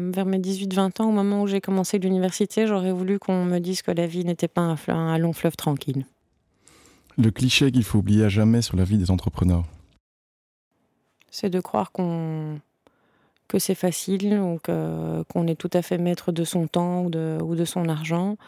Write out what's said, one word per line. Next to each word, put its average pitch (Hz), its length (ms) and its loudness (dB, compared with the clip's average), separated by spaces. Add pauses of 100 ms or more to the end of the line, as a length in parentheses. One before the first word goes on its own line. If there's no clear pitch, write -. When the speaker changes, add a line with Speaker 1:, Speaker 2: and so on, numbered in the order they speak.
(120)
Speaker 1:
vers 185 140 -2
mes 190 140 0
dix-huit, 190 340 -4
vingt 190 260 0
ans, 220 80 2
au 220 60 2
moment 202 300 2
où 202 40 0
j'ai 196 140 0
commencé 190 380 0
l'université, 185 680 0
j'aurais 190 240 0
voulu 185 260 0
qu'on 185 280 0
me 180 140 0
dise 180 220 -4
que - 100 -2
la 170 160 0
vie 175 180 -4
n'était 170 240 -2
pas - 120 0
un 165 140 2
fle-, - 160 -6
un 165 280 0
long 165 120 2
fleuve 160 240 -2
tranquille. 139 500 -2 (1120)
Speaker 2:
Le 110 140 6
cliché 127 400 2
qu'il 123 120 4
faut 104 160 2
oublier 104 260 4
à 104 40 4
jamais 110 320 4
sur - 140 -4
la 92 80 4
vie 98 140 2
des 90 120 2
entrepreneurs. 90 540 2 (1700)
Speaker 1:
C'est - 180 -4
de 180 100 -2
croire 196 320 -2
qu'on, 160 720 -4 (880)
que 202 100 0
c'est 185 160 -2
facile 196 640 -2
ou 175 240 -2
que, 160 600 -4
qu'on 170 240 -2
est 165 80 0
tout 175 180 -8
à 175 80 2
fait 180 160 -4
maître 175 340 -2
de 165 140 -2
son 165 220 -2
temps 180 360 -2
ou 175 60 -2
de, 160 340 -4
ou 165 120 -4
de 165 100 0
son 165 240 -2
argent. 165 480 -2 (100)